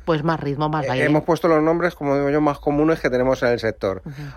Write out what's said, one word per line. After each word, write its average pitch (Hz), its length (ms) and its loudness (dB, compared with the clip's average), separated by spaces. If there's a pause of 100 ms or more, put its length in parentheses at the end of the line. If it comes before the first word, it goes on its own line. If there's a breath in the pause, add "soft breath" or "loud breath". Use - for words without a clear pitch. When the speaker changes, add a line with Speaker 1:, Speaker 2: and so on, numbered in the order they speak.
Speaker 1:
Pues 156 180 0
más 160 180 -2
ritmo, 143 280 -2
más 156 160 -2
Speaker 2:
Eh, 131 40 -4
Speaker 1:
baile. 131 180 0
Speaker 2:
hemos 151 180 2
puesto 170 240 0
los 156 140 4
nombres, 170 340 0
como 143 200 -2
digo 143 140 0
yo, 151 100 2
más 147 200 0
comunes 151 400 2
que 139 100 0
tenemos 127 320 0
en 127 60 2
el 120 100 2
sector. 107 480 -4
Speaker 1:
Ujú. 147 160 -14 (140 loud breath)